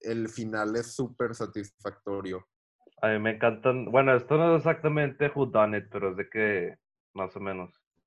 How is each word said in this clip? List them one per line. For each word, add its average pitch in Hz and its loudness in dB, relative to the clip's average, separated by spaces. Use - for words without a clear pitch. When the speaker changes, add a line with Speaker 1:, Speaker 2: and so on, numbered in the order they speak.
Speaker 1:
el 113 -4
final 110 -4
es 120 -6
súper 120 -4
satisfactorio. 98 -8
Speaker 2:
A 110 2
mí 107 2
me 110 0
encantan, 117 0
bueno, 131 6
esto 123 2
no 170 4
es 160 6
exactamente 147 0
whodunit, 107 2
pero 98 -2
es 92 -8
de 98 -6
que, 104 0
más 95 -6
o 98 -10
menos. 95 -8